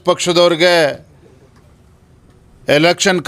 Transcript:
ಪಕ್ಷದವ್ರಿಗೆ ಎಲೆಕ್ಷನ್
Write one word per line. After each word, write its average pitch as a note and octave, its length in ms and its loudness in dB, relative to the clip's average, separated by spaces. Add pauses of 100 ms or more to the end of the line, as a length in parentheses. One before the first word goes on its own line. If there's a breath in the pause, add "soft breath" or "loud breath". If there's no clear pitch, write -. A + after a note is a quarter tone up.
ಪಕ್ಷದವ್ರಿಗೆ F3 640 0 (2000)
ಎಲೆಕ್ಷನ್ E3+ 600 0